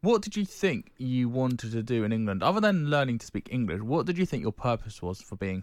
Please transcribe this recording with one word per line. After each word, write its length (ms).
What 200
did 140
you 80
think 520
you 320
wanted 440
to 100
do 220
in 80
England? 300
Other 180
than 280
learning 300
to 80
speak 240
English, 300
what 260
did 100
you 100
think 160
your 100
purpose 500
was 180
for 160
being 260